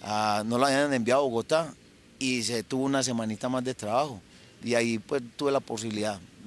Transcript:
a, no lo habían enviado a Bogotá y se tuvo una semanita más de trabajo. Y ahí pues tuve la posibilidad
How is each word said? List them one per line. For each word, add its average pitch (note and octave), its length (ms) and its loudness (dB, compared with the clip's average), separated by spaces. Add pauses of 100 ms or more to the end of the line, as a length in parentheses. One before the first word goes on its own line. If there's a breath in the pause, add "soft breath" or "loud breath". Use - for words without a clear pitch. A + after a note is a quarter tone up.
a, G#2+ 420 0
no A#2 140 0
lo B2+ 80 4
habían C#3+ 260 2
enviado B2 300 4
a - 20 4
Bogotá C3+ 480 0 (460)
y B2+ 240 -2
se A2+ 220 -2
tuvo C3 220 -2
una C#3 180 0
semanita A2+ 440 -2
más B2+ 160 -2
de B2+ 120 -4
trabajo. A2+ 480 -2 (400 loud breath)
Y A#2 100 -2
ahí A#2 240 2
pues C3+ 240 -2 (140)
tuve C#3+ 160 0
la C#3 80 2
posibilidad G#2+ 600 -4 (280)